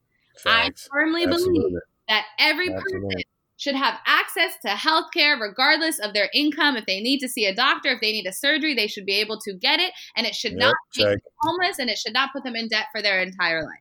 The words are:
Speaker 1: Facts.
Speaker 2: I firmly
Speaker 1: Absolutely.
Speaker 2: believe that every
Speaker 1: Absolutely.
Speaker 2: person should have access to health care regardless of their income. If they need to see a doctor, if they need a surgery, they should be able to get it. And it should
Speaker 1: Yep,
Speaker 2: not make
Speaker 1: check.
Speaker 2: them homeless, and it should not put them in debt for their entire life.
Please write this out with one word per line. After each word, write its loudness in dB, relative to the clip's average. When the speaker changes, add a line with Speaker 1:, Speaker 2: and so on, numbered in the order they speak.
Speaker 1:
Facts. 0
Speaker 2:
I -8
firmly 0
Speaker 1:
Absolutely. 2
Speaker 2:
believe -2
that 2
every 2
Speaker 1:
Absolutely. -6
Speaker 2:
person -6
should -2
have 0
access 0
to 0
health 2
care 4
regardless 2
of -4
their 2
income. 2
If -6
they -2
need 0
to -4
see -2
a 0
doctor, 2
if -2
they 2
need -4
a -4
surgery, 0
they 0
should -10
be 0
able -4
to -8
get 0
it. -2
And -2
it -6
should -6
Speaker 1:
Yep, -6
Speaker 2:
not 4
make 2
Speaker 1:
check. 4
Speaker 2:
them -20
homeless, 0
and -2
it -4
should -6
not 0
put -8
them -8
in -4
debt -2
for -6
their 2
entire 0
life. -10